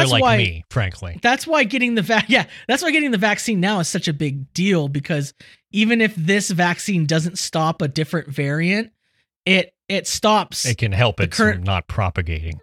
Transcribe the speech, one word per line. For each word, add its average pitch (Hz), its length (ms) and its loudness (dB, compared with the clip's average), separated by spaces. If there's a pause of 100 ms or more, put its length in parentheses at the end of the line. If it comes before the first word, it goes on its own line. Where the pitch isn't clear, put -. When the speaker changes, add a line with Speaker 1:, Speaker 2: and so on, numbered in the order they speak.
Speaker 1:
that's 131 80 2
Speaker 2:
like 117 100 4
Speaker 1:
why, 123 160 4
Speaker 2:
me, 85 320 -2
frankly. 92 520 -4
Speaker 1:
that's 254 240 2
why 311 200 2
getting 240 300 0
the 220 60 2
va-, 208 240 2
<laughs> - 40 -6
yeah, 220 160 4 (240)
that's 269 140 0
why 320 80 0
getting 294 200 0
the 220 60 0
vaccine 208 420 0
now 190 220 2
is 156 80 -2
such 180 180 -4
a 160 60 0
big 139 400 -6
deal, 175 340 2
because 143 460 -4 (380)
even 220 280 2
if 220 160 2
this 196 340 0
vaccine 175 560 0
doesn't 160 340 0
stop 160 420 -2
a 151 80 0
different 156 400 -4
variant, 160 640 -2 (520)
it, 185 280 2 (160)
it 196 180 -4
stops - 580 0
Speaker 2:
It 120 120 0
can 110 160 -2
help 107 240 2
Speaker 1:
the 98 60 0
Speaker 2:
it 85 120 -2
from 226 100 2
Speaker 1:
current 95 200 0
Speaker 2:
not 95 220 0
propagating. 82 760 -4